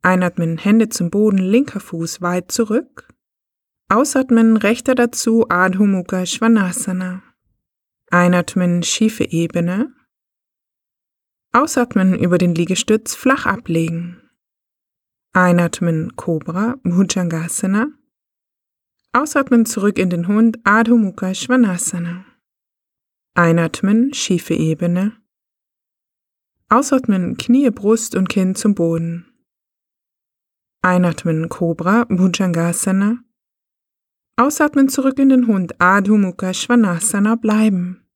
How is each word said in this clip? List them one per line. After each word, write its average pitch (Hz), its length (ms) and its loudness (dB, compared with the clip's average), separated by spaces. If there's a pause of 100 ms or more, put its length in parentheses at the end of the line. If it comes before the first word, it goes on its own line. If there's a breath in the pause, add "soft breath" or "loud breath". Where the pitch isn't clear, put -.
Einatmen, 175 560 0
Hände 214 300 2
zum 175 220 -4
Boden, 202 300 2
linker 202 420 0
Fuß 165 400 -10
weit 180 280 -4
zurück. - 600 -4 (800)
Ausatmen, 226 680 2
rechter 220 400 0
dazu, 233 540 0
Adho 185 360 2
Mukha 185 400 -2
Svanasana. 185 1000 -2 (840)
Einatmen, 175 760 0
schiefe - 460 -2
Ebene. 170 600 -2 (1600)
Ausatmen, 233 640 0
über 180 180 2
den 175 160 2
Liegestütz 180 600 -2
flach 262 300 0
ablegen. 165 720 -4 (1120)
Einatmen, 175 840 0
Kobra, 175 680 -4
Bhujangasana. 185 1120 -2 (1200)
Ausatmen, 269 520 2
zurück 202 320 -2
in 185 120 0
den 175 180 -4
Hund, 220 380 2
Adho 226 320 4
Mukha 190 360 -2
Svanasana. 185 920 -2 (1080)
Einatmen, 180 800 2
schiefe - 400 -2
Ebene. 175 640 -2 (1500)
Ausatmen, 233 680 0
Knie, 262 320 2
Brust 214 460 -2
und 190 120 0
Kinn 190 280 0
zum 208 200 0
Boden. 165 500 -4 (1600)
Einatmen, 170 680 0
Kobra, 170 640 0
Bhujangasana. 185 1120 0 (1160)
Ausatmen, 285 540 2
zurück 269 300 -2
in 277 100 6
den 254 180 4
Hund, 190 320 -2
Adho 196 380 4
Mukha 185 360 -2
Svanasana 208 840 0
bleiben. 214 680 0 (100)